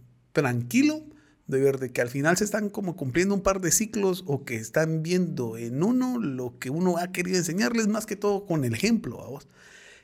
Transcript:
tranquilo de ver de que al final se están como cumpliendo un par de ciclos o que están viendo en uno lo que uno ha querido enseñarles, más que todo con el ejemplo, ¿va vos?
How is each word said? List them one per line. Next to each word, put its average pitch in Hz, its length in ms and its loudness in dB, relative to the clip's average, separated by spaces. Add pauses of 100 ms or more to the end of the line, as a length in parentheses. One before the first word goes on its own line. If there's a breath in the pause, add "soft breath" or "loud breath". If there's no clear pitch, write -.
(340)
tranquilo 156 680 2 (440 loud breath)
de 135 140 0
ver 135 180 4
de 131 120 -6
que 127 120 -2
al 120 80 0
final 143 260 2
se 214 80 0
están 208 240 -2
como 196 280 -6
cumpliendo 170 380 0
un 196 60 0
par 190 220 2
de 170 80 0
ciclos 196 560 0
o 139 180 -2
que 120 120 -4
están 160 460 0
viendo 156 540 0
en 120 260 -4
uno 254 360 2
lo 127 400 -4
que - 100 -8
uno 175 300 2
ha 180 140 -4
querido 180 260 0
enseñarles, 220 500 2
más 214 160 0
que 196 120 -6
todo 202 280 0
con 160 200 0
el 117 100 0
ejemplo, 185 420 0
¿va - 120 -14
vos? 139 200 -14 (560 loud breath)